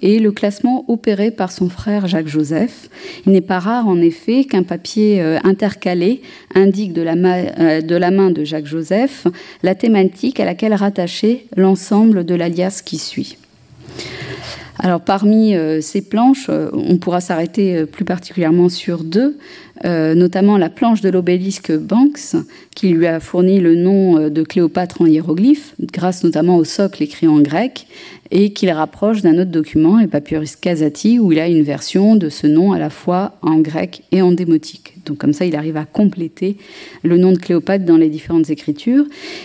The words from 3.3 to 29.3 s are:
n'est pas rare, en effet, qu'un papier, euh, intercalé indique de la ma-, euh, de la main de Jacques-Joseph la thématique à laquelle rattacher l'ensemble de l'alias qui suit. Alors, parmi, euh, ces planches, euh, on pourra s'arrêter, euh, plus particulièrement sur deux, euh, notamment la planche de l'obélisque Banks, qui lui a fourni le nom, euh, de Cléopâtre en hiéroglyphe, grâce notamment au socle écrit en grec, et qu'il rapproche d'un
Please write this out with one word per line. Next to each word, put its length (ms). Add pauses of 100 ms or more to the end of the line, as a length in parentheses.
n'est 80
pas 200
rare, 280
en 100
effet, 460
qu'un 180
papier, 600
euh, 200
intercalé 800 (340)
indique 380
de 80
la 160
ma-, 420
euh, 220
de 160
la 140
main 200
de 140
Jacques-Joseph 840 (360)
la 120
thématique 640
à 60
laquelle 300
rattacher 720 (100)
l'ensemble 680
de 100
l'alias 500
qui 140
suit. 400 (1400)
Alors, 220
parmi, 540
euh, 260
ces 220
planches, 480
euh, 240
on 240
pourra 240
s'arrêter, 520
euh, 120
plus 180
particulièrement 640
sur 360
deux, 340 (480)
euh, 280
notamment 440
la 100
planche 320
de 80
l'obélisque 640
Banks, 640 (380)
qui 160
lui 160
a 120
fourni 400
le 160
nom, 440
euh, 100
de 140
Cléopâtre 580
en 60
hiéroglyphe, 760
grâce 440
notamment 340
au 60
socle 380
écrit 240
en 140
grec, 460 (440)
et 220
qu'il 180
rapproche 520
d'un 160